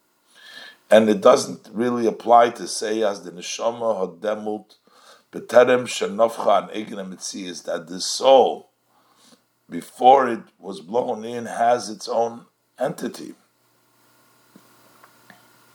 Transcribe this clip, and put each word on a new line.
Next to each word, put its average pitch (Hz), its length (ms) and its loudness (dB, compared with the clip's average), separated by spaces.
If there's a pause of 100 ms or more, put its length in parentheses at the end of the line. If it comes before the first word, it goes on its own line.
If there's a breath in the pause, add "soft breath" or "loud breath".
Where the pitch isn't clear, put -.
(880 loud breath)
and 110 180 6
it 101 140 2
doesn't 123 500 2
really 117 360 -2
apply 117 420 4
to 90 180 -12
say 110 360 -4
as 101 200 -2
the 90 80 -16
neshama 113 600 -6 (260)
hodemult 107 580 -8 (540 soft breath)
beterem 123 540 4
shenafcha 104 800 0
an 90 100 -14
egna 98 320 -10
mitzias, 92 600 -12
that 85 220 -8
the 90 140 -10
soul, 123 640 2 (1040 soft breath)
before 123 580 4
it 113 140 -4 (160)
was 90 240 -14
blown 110 420 -4
in, 120 220 -10
has 113 460 -2
its 98 180 -14
own 117 380 -4 (320)
entity. 131 560 -8 (2500)